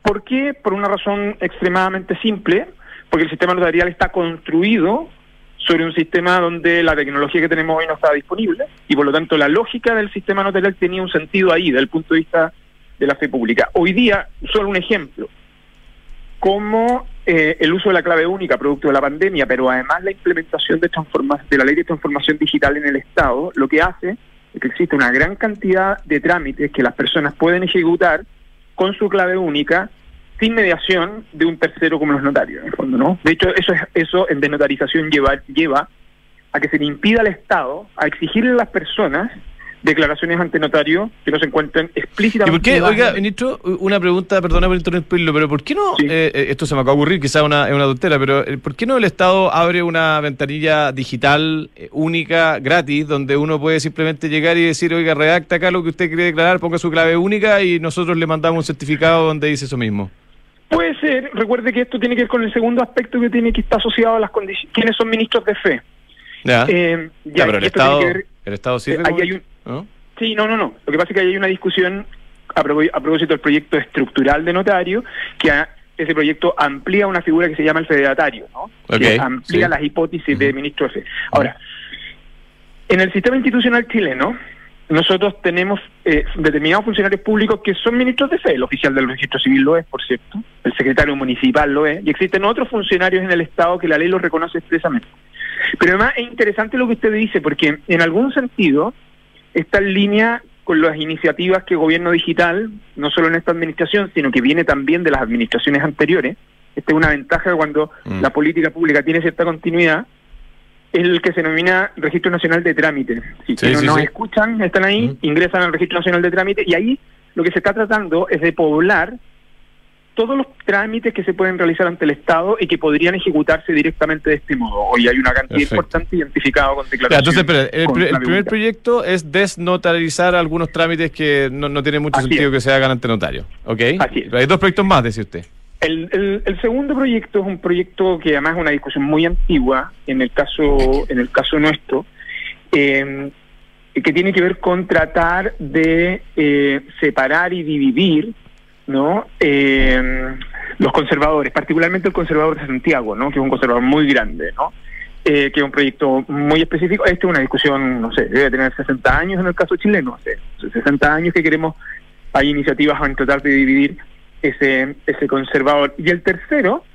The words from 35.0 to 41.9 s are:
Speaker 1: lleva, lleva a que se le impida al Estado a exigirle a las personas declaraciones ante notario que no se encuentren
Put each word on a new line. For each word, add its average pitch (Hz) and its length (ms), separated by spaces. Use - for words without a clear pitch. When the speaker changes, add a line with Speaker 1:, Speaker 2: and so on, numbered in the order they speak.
Speaker 1:
lleva, 139 300
lleva 143 360
a 147 80
que 143 80
se 156 100
le 147 60
impida 202 340
al 220 80
Estado 175 600
a 151 100
exigirle 208 440
a 247 40
las 233 140
personas 175 600
declaraciones 156 560
ante 170 200
notario 156 500
que - 80
no 151 80
se 160 60
encuentren 151 500